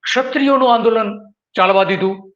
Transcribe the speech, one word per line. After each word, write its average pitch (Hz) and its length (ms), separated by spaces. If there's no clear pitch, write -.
ક્ષત્રિયોનું 262 720
આંદોલન 220 600
ચાલવા 190 280
દીધું 190 520